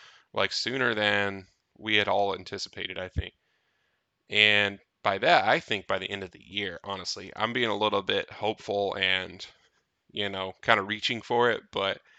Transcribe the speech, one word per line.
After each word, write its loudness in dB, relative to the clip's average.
like, 0
sooner 0
than 0
we 0
had 2
all 0
anticipated, -10
I -6
think. -6
And 4
by 2
that, 4
I 4
think -6
by 0
the -6
end -6
of -12
the -20
year, -8
honestly. -8
I'm -2
being 0
a 0
little 2
bit -2
hopeful -2
and, -2
you -4
know, -6
kinda 4
reaching -4
for 2
it, -4
but -2